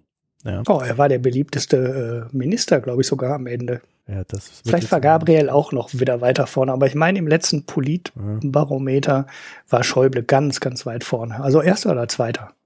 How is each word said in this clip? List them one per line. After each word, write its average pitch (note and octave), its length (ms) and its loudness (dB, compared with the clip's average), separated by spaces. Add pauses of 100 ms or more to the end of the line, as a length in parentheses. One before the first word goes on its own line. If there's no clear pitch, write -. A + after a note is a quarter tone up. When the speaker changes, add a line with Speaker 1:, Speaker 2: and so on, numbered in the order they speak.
(460)
Speaker 1:
Ja. G2+ 220 -6
Speaker 2:
Oh, F3+ 120 2
er A#2+ 180 -4
war C#3+ 120 4
der B2+ 100 2
beliebteste, B2+ 1120 0
äh, C#3 40 -6
Minister, D3 440 0
glaub B2 220 0
ich, B2+ 60 -2
sogar C3 280 -2
am C3 120 -8
Ende. A#2+ 340 -6 (260)
Speaker 1:
Ja, G2 160 -8
das - 260 -10
wird - 160 -20
Speaker 2:
Vielleicht E3+ 200 0
Speaker 1:
jetzt - 60 -10
Speaker 2:
war E3+ 80 4
Gabriel D#3 520 4
auch C#3+ 200 2
noch - 220 -4
wieder B2 260 0
weiter B2 280 2
vorne, C3 260 0
aber C3+ 140 2
ich C3+ 80 -4
meine, E3+ 240 2
im E3 80 -2
letzten D#3 400 0
Politbarometer C3+ 1500 -2
Speaker 1:
Ja. C3+ 120 0 (440)
Speaker 2:
war A#2+ 140 2
Schäuble C3 400 2
ganz, C#3 360 2
ganz B2+ 280 -6
weit A#2 160 -8
vorne. A#2 380 -6
Also C#3 200 4
erster F#3+ 300 0
oder A#2+ 160 -2
zweiter. A2+ 440 -6 (140)